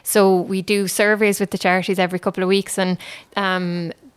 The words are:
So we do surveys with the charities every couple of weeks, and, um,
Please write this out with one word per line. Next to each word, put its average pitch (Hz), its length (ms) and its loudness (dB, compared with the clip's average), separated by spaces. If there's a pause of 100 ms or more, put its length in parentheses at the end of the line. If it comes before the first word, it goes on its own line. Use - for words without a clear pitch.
So 190 380 4
we 190 200 -4
do 202 260 0
surveys 208 520 2
with 196 120 -4
the 196 60 -2
charities 185 420 0
every 180 200 -2
couple 185 240 -4
of 185 60 0
weeks, 196 280 0
and, 185 200 0 (400)
um, 180 540 -2 (260)